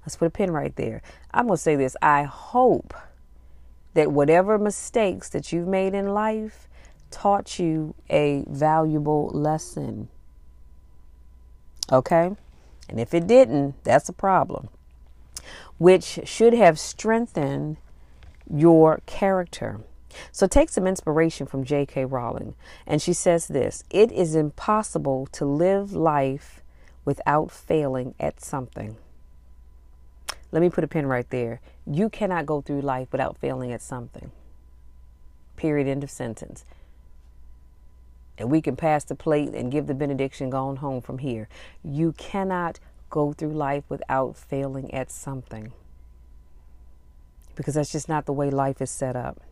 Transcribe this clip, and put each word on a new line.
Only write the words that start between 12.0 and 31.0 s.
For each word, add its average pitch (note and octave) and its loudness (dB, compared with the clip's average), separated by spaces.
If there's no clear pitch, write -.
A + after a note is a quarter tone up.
And A2 -6
if A#2 -4
it E3+ 2
didn't, D3 6
that's - 4
a F#3 -10
problem. F3 0
Which F3 6
should A#3 4
have F3+ 8
strengthened D3+ -2
your D#3+ 8
character. F3 -2
So - 2
take C#4+ 4
some F#3 0
inspiration D#3+ 0
from C3+ -6
J C#3+ 0
K C3+ -4
Rowling. B2 -6
And D3+ 0
she F3 0
says E3+ 2
this, - -2
"It A3 6
is D#3+ 0
impossible D3+ -2
to - -4
live F#3+ 2
life D3 0
without C#3+ 0
failing C3 -4
at - -6
something." A2 -10
Let D#3+ 2
me F3 4
put F3 -2
a D3+ -2
pin D3+ -2